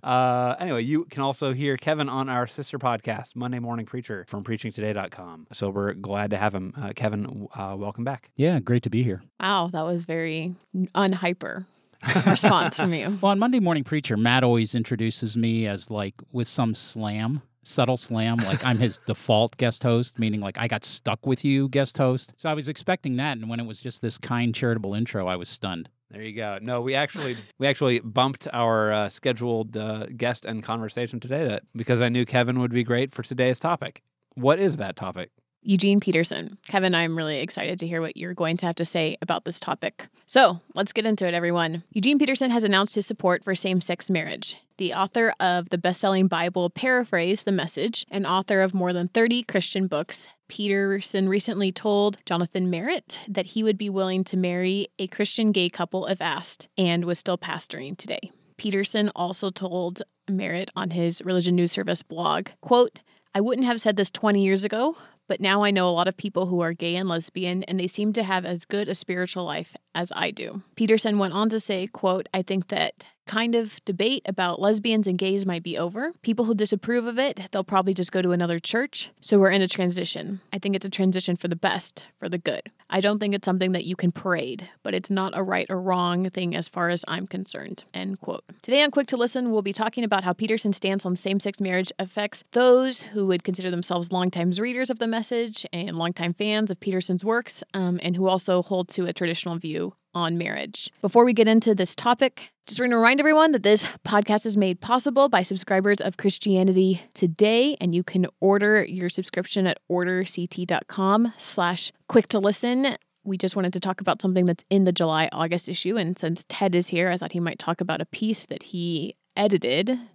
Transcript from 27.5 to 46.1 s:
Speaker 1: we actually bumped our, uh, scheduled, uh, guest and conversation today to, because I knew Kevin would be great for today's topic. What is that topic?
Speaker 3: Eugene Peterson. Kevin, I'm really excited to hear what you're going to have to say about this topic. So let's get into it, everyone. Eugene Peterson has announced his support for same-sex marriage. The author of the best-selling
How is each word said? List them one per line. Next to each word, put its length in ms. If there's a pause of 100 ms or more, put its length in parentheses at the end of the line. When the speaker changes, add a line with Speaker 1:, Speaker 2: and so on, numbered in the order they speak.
Speaker 1:
we 100
actually 340
bumped 500
our, 400
uh, 160
scheduled, 680
uh, 300 (100)
guest 260
and 180
conversation 600
today 240
to, 160 (120)
because 280
I 80
knew 160
Kevin 340
would 140
be 100
great 300
for 100
today's 360
topic. 420 (320)
What 260
is 160
that 220
topic? 320 (340)
Speaker 3:
Eugene 360
Peterson. 580 (100)
Kevin, 280
I'm 200
really 240
excited 400
to 80
hear 140
what 160
you're 160
going 240
to 80
have 120
to 60
say 380
about 240
this 140
topic. 480 (180)
So 340 (140)
let's 180
get 140
into 220
it, 80
everyone. 560
Eugene 260
Peterson 320
has 140
announced 320
his 100
support 380
for 100
same-sex 560
marriage. 480 (220)
The 160
author 440
of 300
the 80
best-selling 500